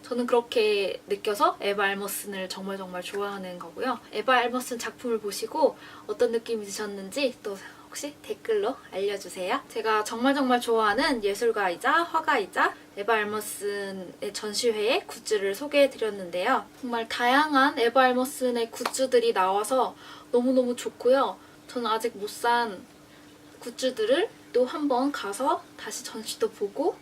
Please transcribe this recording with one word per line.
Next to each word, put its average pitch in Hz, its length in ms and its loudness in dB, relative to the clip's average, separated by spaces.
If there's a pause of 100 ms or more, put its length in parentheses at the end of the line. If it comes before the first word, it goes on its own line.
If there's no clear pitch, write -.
저는 240 240 -4
그렇게 214 800 2
느껴서 208 540 0
에바 202 240 0
알머슨을 196 640 -4
정말 196 300 -8
정말 180 240 -10
좋아하는 196 560 -6
거고요. 220 420 -4 (120)
에바 214 220 2
알머슨 247 440 0
작품을 233 420 -4
보시고 226 580 0 (280)
어떤 226 260 0
느낌이 226 320 -4
드셨는지 202 760 -4
또 196 140 -8 (360)
혹시 294 300 -10
댓글로 214 520 -2 (160)
알려주세요. 190 760 -4
제가 214 340 0
정말 233 320 0
정말 254 280 2
좋아하는 226 600 2
예술가이자 214 840 2
화가이자 320 680 0 (220)
에바 202 160 0
알머슨의 202 1200 -4
전시회의 214 720 0
굿즈를 196 480 -2
소개해드렸는데요. 220 1120 0 (160)
정말 233 260 -4
다양한 277 720 4
에바 269 260 6
알머슨의 247 680 2
굿즈들이 247 640 2
나와서 202 600 2 (360)
너무너무 247 440 4
좋고요. 240 640 2 (300)
저는 233 220 -4
아직 220 260 -2
못 202 140 -10
산 233 520 0 (800)
굿즈들을 254 680 0 (240)
또 247 100 6
한번 285 480 0
가서 269 500 -2 (140)
다시 - 260 -10
전시도 220 500 -4
보고 262 500 -2